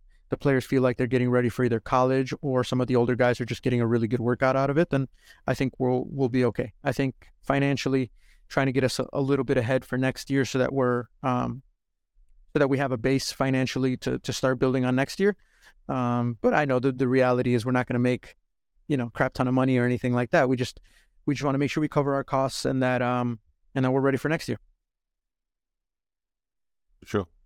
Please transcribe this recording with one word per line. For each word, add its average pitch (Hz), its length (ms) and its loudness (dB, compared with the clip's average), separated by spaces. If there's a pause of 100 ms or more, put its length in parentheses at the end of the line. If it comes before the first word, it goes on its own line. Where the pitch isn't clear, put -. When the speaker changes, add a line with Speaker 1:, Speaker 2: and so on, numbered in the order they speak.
(300)
Speaker 1:
the - 80 -4
players 135 260 0
feel 131 200 2
like 127 140 0
they're 127 100 0
getting 123 240 2
ready 123 180 2
for 127 160 0
either 117 140 0
college 131 640 0
or 127 220 0
some 127 180 -2
of 123 40 0
the 123 100 -2
older 123 200 2
guys 123 260 2
are 120 40 -2
just 110 180 -8
getting 120 180 2
a 117 60 2
really 117 200 2
good 117 120 -2
workout 123 360 0
out 135 140 0
of 143 80 0
it, 170 140 0
then 135 160 0 (400)
I 135 80 0
think 135 240 -2
we'll, 127 280 0
we'll 135 220 -2
be 127 160 2
okay. 120 260 -2 (120)
I 139 80 -2
think - 400 -4 (100)
financially, 139 720 0 (360)
trying 135 200 0
to 135 40 0
get 131 120 0
us - 160 -2
a, - 140 -6
a 143 80 -2
little 135 240 2
bit 131 120 0
ahead 127 260 0
for - 140 -6
next 131 320 -2
year 135 160 2
so 131 140 -4
that 127 120 0
we're, 123 340 0 (180)
um, 123 380 -2 (920)
so 151 60 2
that 139 100 4
we 135 80 2
have 139 140 -2
a 131 60 -2
base 131 340 0
financially 131 640 0
to, 127 220 -4
to - 140 -6
start 127 260 0
building 131 260 2
on 127 100 0
next 135 240 -2
year. 196 160 2 (540)
Um, 120 520 -2
but 247 120 2
I 151 120 2
know 127 140 2
that 127 180 0
the 127 100 0
reality 127 460 2
is 117 120 0
we're 127 60 -2
not 127 160 0
gonna 127 120 -2
make, 123 360 -2 (520)
you 147 100 0
know, 120 120 -4
crap 131 240 -2
ton 127 140 0
of 127 60 0
money 131 240 2
or 120 80 2
anything 123 280 -2
like 120 180 -2
that. 151 160 4
We 131 80 2
just, 123 240 -6 (460)
we 147 100 0
just 120 80 -6
wanna 139 140 0
make 143 140 0
sure 156 100 -2
we 151 60 0
cover 139 260 0
our 139 100 -2
costs 135 420 -4
and 131 160 0
that, 127 200 0
um, 123 380 -2 (340)
and 135 100 0
that 131 80 2
we're 135 100 2
ready 135 160 2
for 147 120 -4
next 156 180 -4
year. 117 120 -6 (2500)
Speaker 2:
Sure. 101 240 -4 (180)